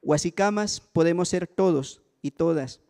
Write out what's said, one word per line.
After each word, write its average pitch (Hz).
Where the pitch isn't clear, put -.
Huasicamas 202
podemos 170
ser 180
todos 165
y 143
todas 156